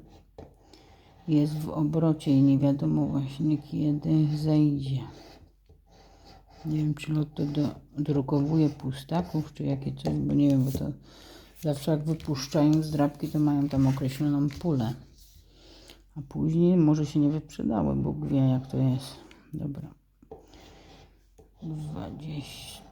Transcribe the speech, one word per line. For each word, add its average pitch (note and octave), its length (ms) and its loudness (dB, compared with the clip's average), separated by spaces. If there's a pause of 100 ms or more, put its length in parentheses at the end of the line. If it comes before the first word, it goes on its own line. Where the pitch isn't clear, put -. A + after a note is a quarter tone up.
(1300)
jest D3+ 300 2
w D3+ 100 -6
obrocie D#3 640 0
i C3+ 120 6
nie C#3 160 6
wiadomo C#3+ 480 2
właśnie C#3+ 520 -2
kiedy D3+ 800 0
zejdzie. D3 600 2 (1700)
Nie D#3 100 -2
wiem, D3+ 180 0
czy - 180 -8
Lotto D3+ 340 -2
do-, C#3+ 340 -2 (180)
drukowuje D3 720 2
pustaków, D3+ 840 -6
czy D#3 120 -8
jakie C#3 300 -4
coś, D#3 200 -4
bo C#3+ 200 -2
nie C#3+ 140 4
wiem, C3+ 160 4
bo C3+ 80 -2
to D3 200 -4 (680)
zawsze D3+ 300 -2
jak D3+ 140 0
wypuszczają D#3 800 2
zdrabki, D3 460 -2
to D3+ 100 -2
mają C#3+ 300 2
tam C3+ 180 2
określoną C#3+ 600 0
pulę. C3 460 -2 (1200)
A D3+ 60 -10
później D#3+ 540 2
może D3+ 300 4
się D3 140 0
nie C#3+ 80 4
wyprzedały, D3+ 680 -2
Bóg D3+ 300 -4
wie C3+ 120 0
jak C3 280 2
to C3 120 -6
jest. C3 380 0 (360)
Dobra. - 420 -8 (1700)
Dwadzieścia. D3+ 1300 -12